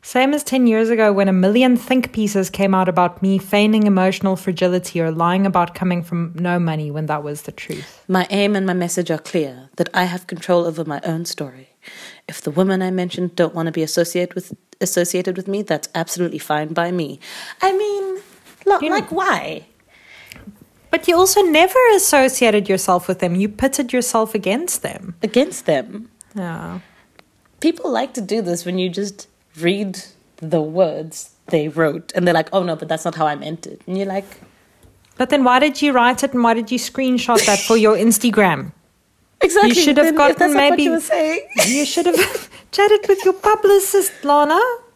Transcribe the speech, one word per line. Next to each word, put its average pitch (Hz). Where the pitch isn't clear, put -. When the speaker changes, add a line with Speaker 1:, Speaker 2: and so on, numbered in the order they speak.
Speaker 1:
Same 262
as 294
ten 254
years 220
ago 220
when 196
a 190
million 220
think 254
pieces 202
came 196
out 185
about 180
me 190
feigning 208
emotional 190
fragility 180
or 160
lying 170
about 175
coming 180
from 170
no 175
money 156
when 151
that 151
was 147
the -
truth. -
Speaker 2:
My 185
aim 202
and 190
my 185
message 175
are 156
clear, 135
that -
I 185
have 180
control 175
over 165
my 147
own 165
story. 131
If -
the 147
women 185
I 185
mentioned 180
don't 170
want 165
to 160
be 160
associated 175
with, -
associated 180
with 190
me, 196
that's 165
absolutely 165
fine 151
by 170
me. 156
I 381
mean, 392
lo-, 339
Speaker 1:
You 302
Speaker 2:
like, 392
why? 226
Speaker 1:
But 330
you 339
also 370
never 359
associated 247
yourself 185
with 185
them. 175
You 196
pitted 269
yourself 233
against 226
them. 180
Speaker 2:
Against 277
them. 190
Speaker 1:
Yeah. 170
Speaker 2:
People 339
like 240
to 247
do 208
this 175
when 180
you 185
just 196
read 190
the 160
words 156
they 151
wrote 151
and 175
they're 175
like, 160
"Oh 190
no, 170
but 156
that's 160
not 170
how 160
I 147
meant 151
it." -
And 185
you're 196
like, 196
Speaker 1:
But 247
then 285
why 247
did 294
you 294
write 247
it 269
and 247
why 233
did 226
you 247
screenshot 247
that 202
for 226
your 214
Instagram? 202
Speaker 2:
Exactly. 392
Speaker 1:
You 240
should 302
have 294
Speaker 2:
Then 330
if 311
Speaker 1:
gotten 285
Speaker 2:
that's 320
not 277
what 285
Speaker 1:
maybe 330
Speaker 2:
you 330
were 330
saying. 330
<laughs> -
Speaker 1:
you 277
should -
have -
<laughs> -
chatted 415
with 392
your 370
publicist, 403
Lana. 294